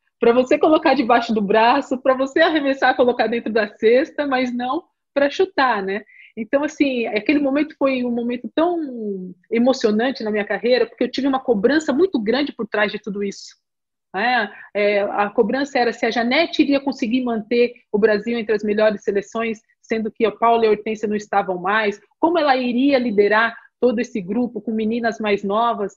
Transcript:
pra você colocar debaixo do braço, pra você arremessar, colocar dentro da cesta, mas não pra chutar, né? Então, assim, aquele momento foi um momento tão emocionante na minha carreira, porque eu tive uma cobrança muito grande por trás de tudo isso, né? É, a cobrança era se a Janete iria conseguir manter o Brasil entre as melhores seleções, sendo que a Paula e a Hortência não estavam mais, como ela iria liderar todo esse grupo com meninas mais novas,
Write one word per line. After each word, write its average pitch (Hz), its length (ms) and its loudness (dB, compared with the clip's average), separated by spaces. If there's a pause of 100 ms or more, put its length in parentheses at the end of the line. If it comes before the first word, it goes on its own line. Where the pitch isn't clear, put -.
(200)
pra 233 120 4
você 254 260 2
colocar 311 360 4
debaixo 247 400 0
do 214 80 0
braço, 233 600 2
pra 262 120 2
você 269 280 0
arremessar, 277 540 2
colocar 247 320 2
dentro 233 240 -4
da 214 160 0
cesta, 254 580 0
mas 254 280 -2
não 254 300 -6 (300)
pra 285 160 2
chutar, 262 540 0
né? 196 200 -6 (340)
Então, 254 260 -2
assim, 269 440 -2
aquele 214 320 0
momento 285 380 -2
foi 269 260 0
um 247 80 -4
momento 240 440 -6
tão 240 760 -4 (180)
emocionante 233 720 0
na 214 80 -4
minha 208 140 -2
carreira, 226 400 0
porque - 180 -6
eu 240 80 -2
tive 262 160 -2
uma 262 120 0
cobrança 262 520 0
muito 294 280 0
grande 247 340 -2
por 220 140 -8
trás 208 240 -2
de 208 80 -8
tudo 202 240 -8
isso, - 320 -10 (580)
né? 220 380 0 (220)
É, 202 280 2
a 202 280 -2
cobrança 254 480 0
era 240 140 2
se 220 140 -4
a 226 60 0
Janete 254 500 0
iria 277 180 2
conseguir 262 440 -2
manter 240 500 0 (180)
o 214 60 0
Brasil 214 400 2
entre 220 180 -2
as 208 80 -4
melhores 214 400 0
seleções, 220 560 -4 (220)
sendo 226 300 -4
que - 140 0
a 202 60 2
Paula 233 340 2
e - 20 4
a 214 40 4
Hortência 214 360 -2
não 208 80 -2
estavam 202 420 -2
mais, 202 420 -2 (200)
como 339 180 2
ela 285 180 2
iria 262 420 2
liderar 220 580 2 (240)
todo 240 200 2
esse 226 220 -6
grupo 208 400 -4
com 233 100 -6
meninas 220 480 -2
mais 208 240 -2
novas, 208 540 -2